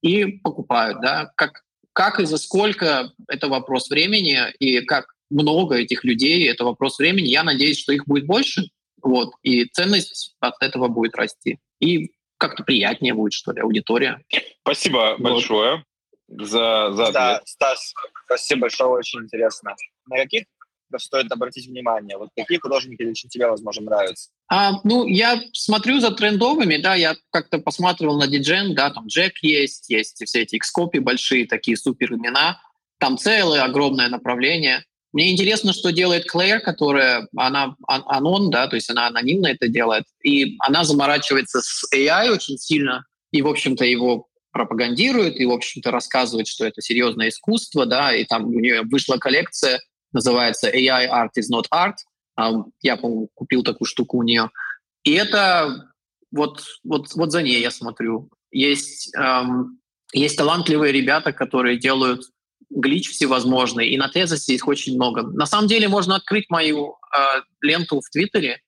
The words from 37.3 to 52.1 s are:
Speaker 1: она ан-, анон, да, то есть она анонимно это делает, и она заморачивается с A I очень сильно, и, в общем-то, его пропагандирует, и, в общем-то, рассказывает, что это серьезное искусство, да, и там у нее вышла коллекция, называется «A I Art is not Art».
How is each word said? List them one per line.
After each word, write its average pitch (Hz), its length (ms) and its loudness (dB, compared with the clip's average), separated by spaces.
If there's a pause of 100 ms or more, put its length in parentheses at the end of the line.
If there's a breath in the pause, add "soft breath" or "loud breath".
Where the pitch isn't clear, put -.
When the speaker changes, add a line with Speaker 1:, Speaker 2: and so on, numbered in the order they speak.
Speaker 1:
она 135 400 0 (120)
ан-, 135 180 -2
анон, 165 440 2
да, 123 180 2
то - 80 -4
есть 113 140 -4
она 120 180 0
анонимно 131 400 0
это 127 200 0
делает, 113 380 0 (180)
и 143 360 2
она 151 260 2
заморачивается 139 760 2
с - 320 -6
A 139 40 2
I 170 320 4
очень 160 280 -2
сильно, 135 480 -2 (260)
и, 151 100 2
в 139 60 2
общем-то, 131 360 0
его 123 440 2 (260)
пропагандирует, 170 840 0
и, 127 60 2
в 123 60 2
общем-то, 120 400 -4
рассказывает, 117 560 -2
что - 180 -4
это 107 160 -6
серьезное 113 480 0
искусство, 156 560 0
да, 127 300 2
и 113 80 0
там 113 220 -2
у 117 140 0
нее 117 240 2
вышла 127 340 0
коллекция, 135 640 0 (320)
называется 120 540 2
«A 107 100 0
I 131 300 2
Art 120 300 0
is 117 160 -4
not 117 200 0
Art». 180 220 2 (420)